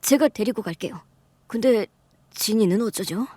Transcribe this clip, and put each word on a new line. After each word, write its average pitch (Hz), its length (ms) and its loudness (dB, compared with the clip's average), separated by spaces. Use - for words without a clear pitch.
제가 285 280 2
데리고 208 340 -4
갈게요. 170 380 -10
근데 226 400 2
진이는 214 520 2
어쩌죠? 202 440 -4